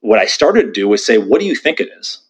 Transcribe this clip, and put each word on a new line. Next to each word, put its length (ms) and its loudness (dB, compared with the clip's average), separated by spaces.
What 180 2
I 80 0
started 380 2
to 80 -10
do 160 -2
was 180 0
say, 120 4
"What 220 0
do 60 -4
you 80 -2
think 240 -4
it 180 -6
is?" 220 -14